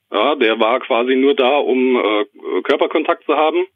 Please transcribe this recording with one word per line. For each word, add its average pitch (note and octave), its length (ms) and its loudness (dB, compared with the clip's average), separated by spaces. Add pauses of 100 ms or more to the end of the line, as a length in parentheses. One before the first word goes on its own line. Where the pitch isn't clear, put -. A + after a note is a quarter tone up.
(100)
Ja, A#2 260 0
der A2 220 2
war A#2 220 2
quasi B2+ 360 0
nur C3+ 180 2
da, C#3 240 2
um, B2+ 380 0
äh, G2+ 640 -4
Körperkontakt D#3+ 640 -2
zu D3 120 0
haben. D#3+ 400 0